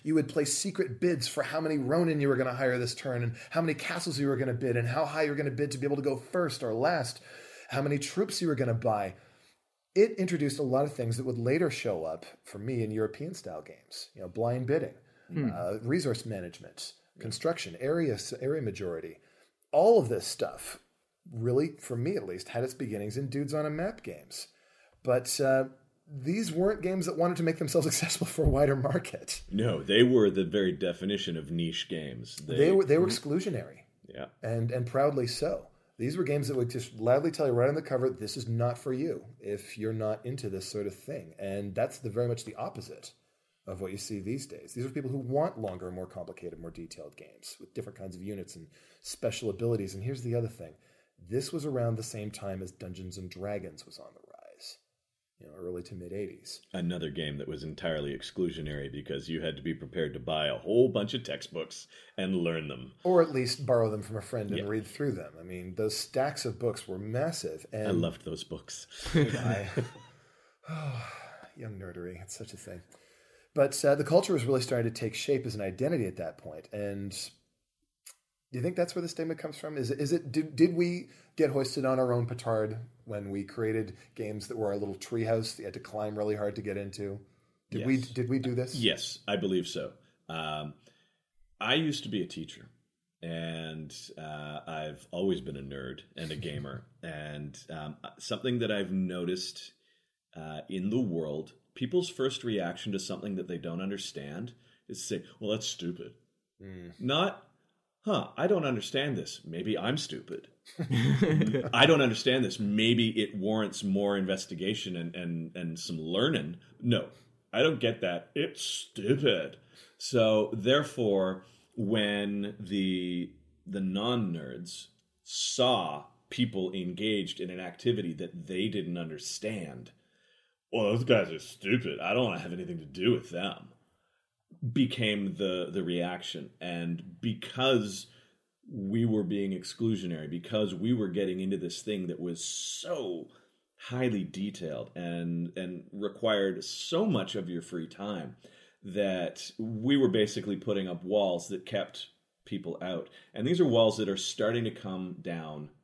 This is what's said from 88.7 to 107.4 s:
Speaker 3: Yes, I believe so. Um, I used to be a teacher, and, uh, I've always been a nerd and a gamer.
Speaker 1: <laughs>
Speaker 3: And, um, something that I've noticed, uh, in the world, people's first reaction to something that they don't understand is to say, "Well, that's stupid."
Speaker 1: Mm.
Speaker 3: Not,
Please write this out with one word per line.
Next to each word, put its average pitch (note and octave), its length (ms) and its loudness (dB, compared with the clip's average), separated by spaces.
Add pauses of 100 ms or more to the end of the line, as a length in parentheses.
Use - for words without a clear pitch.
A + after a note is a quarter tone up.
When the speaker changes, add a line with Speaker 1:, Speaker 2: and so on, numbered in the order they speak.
Speaker 3:
Yes, - 420 0 (100)
I G2+ 80 0
believe F#2 300 2
so. D2 260 -6 (360)
Um, D#2 460 -6 (840)
I A2+ 140 2
used D#3 300 0
to G#2+ 40 -8
be G2 140 0
a E2+ 40 -2
teacher, - 420 -12 (540)
and, E2 720 -6 (220)
uh, D2+ 500 -10
I've D#2 440 -8
always F2+ 300 2
been C#2 160 -8
a C2+ 60 -10
nerd C2+ 380 -10 (160)
and D#2 140 -8
a D2 60 -6
gamer. C#2+ 560 -8
Speaker 1:
<laughs> - 100 -20
Speaker 3:
And, D2+ 560 -10 (120)
um, D2+ 260 -10 (220)
something B2 400 -2
that A2 120 0
I've G2 220 0
noticed, F2+ 800 -2 (640)
uh, D#2 320 -10
in F#2+ 220 -2
the B2 100 2
world, D#2+ 540 -4 (200)
people's E3+ 360 -2
first C3 340 -2
reaction G2 480 -2
to G2 60 0
something F#2+ 380 -6
that F2+ 120 -4
they F2 80 -4
don't E2+ 240 -4
understand F#2+ 720 -6 (340)
is - 140 -12
to - 60 -10
say, F2+ 180 -4 (140)
"Well, G#2 140 -4
that's A#2 140 -2
stupid." - 460 -6 (500)
Speaker 1:
Mm. F2+ 380 -14
Speaker 3:
Not, D#3+ 480 0 (560)